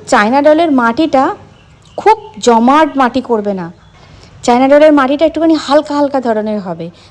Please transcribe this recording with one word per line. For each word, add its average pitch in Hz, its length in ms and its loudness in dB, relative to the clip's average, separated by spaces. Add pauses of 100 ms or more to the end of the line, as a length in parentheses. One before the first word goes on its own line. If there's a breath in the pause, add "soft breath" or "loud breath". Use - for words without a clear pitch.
চায়না 240 360 0
ডলের 311 300 2
মাটিটা 269 640 0 (600)
খুব 427 220 0 (220)
জমাট 269 560 2
মাটি 254 240 -2
করবে 208 340 -4
না, 175 180 -10 (680 soft breath)
চায়না 247 260 2
ডলের 294 240 6
মাটিটা 285 340 0
একটুখানি 320 280 0
হালকা 294 400 -2
হালকা 277 260 -2
ধরনের 214 400 -4
হবে, 170 300 -12 (200 soft breath)